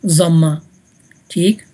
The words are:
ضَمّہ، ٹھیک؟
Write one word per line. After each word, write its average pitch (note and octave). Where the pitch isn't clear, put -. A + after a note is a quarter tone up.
ضَمّہ، E3
ٹھیک؟ G3